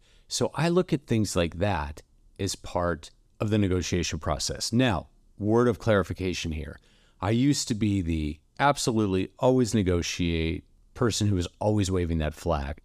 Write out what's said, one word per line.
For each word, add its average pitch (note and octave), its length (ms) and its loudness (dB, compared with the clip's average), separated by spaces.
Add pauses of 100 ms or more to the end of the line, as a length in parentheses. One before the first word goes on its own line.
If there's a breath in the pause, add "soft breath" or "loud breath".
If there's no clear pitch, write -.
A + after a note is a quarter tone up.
(280 soft breath)
So - 260 -2
I D#3+ 140 0
look F3 240 2
at - 160 -2
things A2 260 2
like E2+ 240 0
that E2 440 -4 (360)
as G2 160 -4
part F2 560 -4 (300)
of G#2+ 100 -2
the G#2+ 80 4
negotiation F2+ 640 0
process. - 520 -4
Now, A#2 360 0 (280)
word A2+ 300 2
of A2+ 140 0
clarification F#2 720 0
here. D2 260 -10 (420 soft breath)
I F#2 100 0
used C3+ 360 2
to B2+ 80 -2
be G2+ 280 2
the D#2 360 -2 (220)
absolutely A2 680 2 (100)
always B2+ 340 4
negotiate E2+ 920 0 (300)
person G#2+ 320 0
who G#2 80 2
was F2+ 140 -2 (100)
always G#2 320 0
waving F2 280 0
that D2+ 160 -2
flag. C#2+ 500 -4